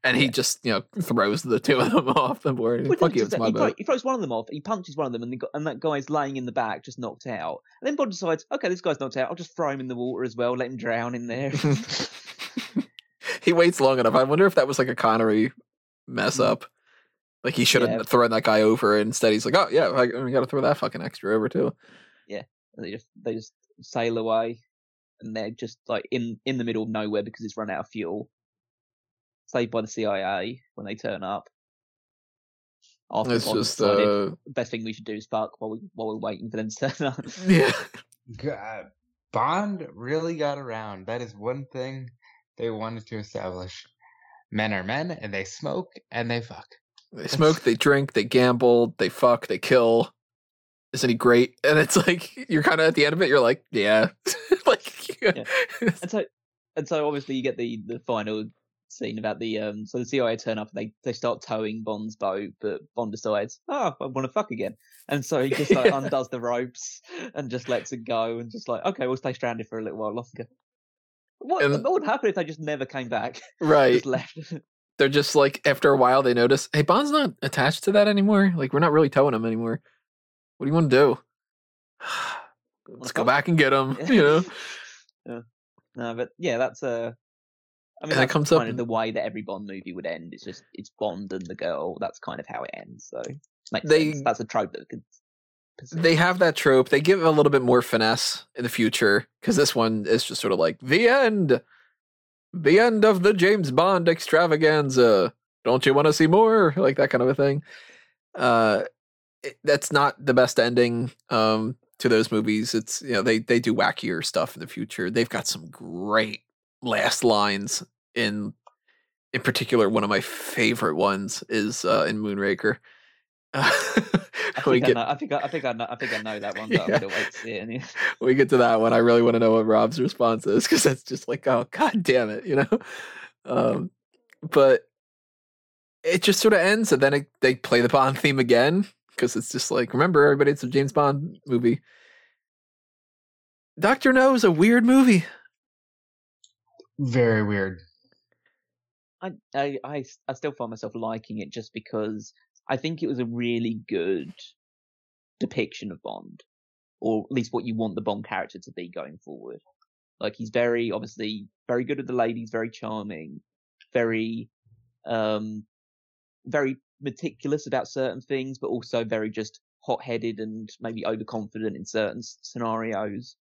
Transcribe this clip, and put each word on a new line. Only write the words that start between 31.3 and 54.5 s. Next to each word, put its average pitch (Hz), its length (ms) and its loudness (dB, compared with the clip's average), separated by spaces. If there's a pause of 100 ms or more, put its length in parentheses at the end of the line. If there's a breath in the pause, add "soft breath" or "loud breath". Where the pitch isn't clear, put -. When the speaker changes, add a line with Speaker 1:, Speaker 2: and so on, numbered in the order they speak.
Speaker 2:
After 113 240 0
Speaker 1:
It's 113 100 0
Speaker 2:
Bond 110 140 0
Speaker 1:
just, - 180 -4
Speaker 2:
decided 104 300 4
Speaker 1:
uh, 101 280 0 (100)
Speaker 2:
the 143 60 -18
best 120 200 -6
thing 113 120 -8
we 110 100 -8
should 110 120 -16
do 110 80 -10
is 107 140 -12
fuck 110 320 -6
while 110 120 -10
we, 113 80 -10 (140)
while 113 140 -8
we're 110 100 -6
waiting 107 320 -10
for 107 80 -8
them 110 120 -6
to 135 200 -6
turn 143 180 -6
up. 131 120 -6 (140)
<laughs> 185 140 -8
Speaker 1:
Yeah. 147 240 6 (680)
Speaker 3:
G-, 147 100 -6
uh, 107 340 -12 (480)
Bond 170 600 -2
really 156 420 -4
got 143 220 -4
around. 110 480 -10
That 117 160 -6
is 117 140 -14
one 127 360 -8
thing 131 380 -10 (480 soft breath)
they 117 140 -6
wanted 110 360 -10
to 113 100 -10
establish. 90 680 -10 (680 soft breath)
Men 107 220 -2
are 92 100 -4
men, 143 280 -6
and 104 220 -12
they 95 100 -6
smoke, 151 500 -8 (180)
and 117 200 -6
they 120 100 -4
fuck. 117 260 -18 (440)
Speaker 1:
They - 160 -12
smoke, 156 340 2
they 117 140 2
drink, 139 380 2
they 107 100 0
gamble, 123 720 4
they 95 120 0
fuck, - 380 2
they 92 120 -4
kill. 117 540 4 (800)
Isn't 131 160 0
he 113 60 2
great? 120 480 4
And 151 140 4
it's 151 180 2 (120)
like, 180 280 -2 (140)
you're 156 140 0
kinda 160 220 2
at 160 100 2
the 143 100 4
end 151 80 0
of 175 80 0
it, 170 80 4
you're 139 100 6
like, 120 320 2
"Yeah." 107 380 4 (160)
<laughs> - 400 -2